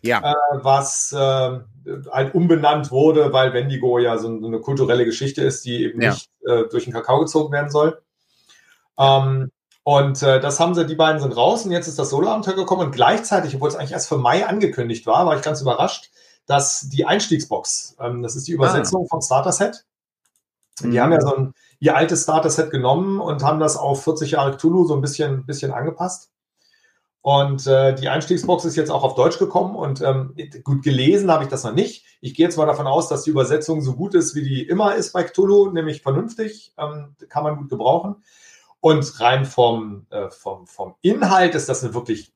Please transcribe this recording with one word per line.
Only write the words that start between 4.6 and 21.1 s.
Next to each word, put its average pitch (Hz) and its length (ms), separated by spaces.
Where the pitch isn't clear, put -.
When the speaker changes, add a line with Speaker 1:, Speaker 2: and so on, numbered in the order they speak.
Speaker 2:
kulturelle 123 460
Geschichte 135 360
ist, 131 220
die 123 200
eben 120 180
Speaker 1:
Ja. 110 80
Speaker 2:
nicht, - 180
äh, 117 240
durch 120 140
den 127 80
Kakao 127 280
gezogen 151 300
werden 143 200
soll. 151 320
Ähm, 135 520
und, 139 380
äh, 131 180
das 143 200
haben 175 140
sie, 170 120
die 156 80
beiden 156 260
sind 131 160
raus 208 280
und 190 80
jetzt 170 160
ist - 100
das 147 120
Solo-Abenteuer 190 460
gekommen 185 300
und 135 60
gleichzeitig, 151 640
obwohl 143 140
es - 80
eigentlich 135 160
erst 117 160
für 143 100
Mai 143 280
angekündigt 127 600
war, 135 200
war 151 100
ich 139 60
ganz 143 200
überrascht, 131 480
dass 139 420
die 135 180
Einstiegsbox, - 960
ähm, 120 220
das 117 140
ist 139 120
die 170 40
Speaker 1:
Ah. - 40
Speaker 2:
Übersetzung 139 520
vom - 140
Starter-Set. 180 640
Die - 60
Speaker 1:
Mhm. 120 120
Speaker 2:
haben 160 120